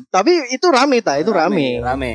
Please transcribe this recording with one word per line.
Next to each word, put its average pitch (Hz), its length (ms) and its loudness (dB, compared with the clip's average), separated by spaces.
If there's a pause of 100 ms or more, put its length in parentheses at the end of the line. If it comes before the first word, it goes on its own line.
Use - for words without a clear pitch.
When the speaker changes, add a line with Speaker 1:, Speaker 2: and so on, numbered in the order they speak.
Speaker 1:
Tapi 359 240 2 (180)
itu 262 160 -4
rame, 277 340 4
Ta, 143 200 -2
itu 180 100 -2
rame. 160 480 0
Speaker 2:
Rame, 120 60 -6
rame. 127 320 -4